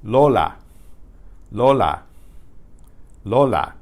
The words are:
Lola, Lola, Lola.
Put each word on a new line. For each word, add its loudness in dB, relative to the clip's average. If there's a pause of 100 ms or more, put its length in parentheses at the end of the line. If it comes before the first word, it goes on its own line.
Lola, 2 (920)
Lola, 0 (1200)
Lola. 0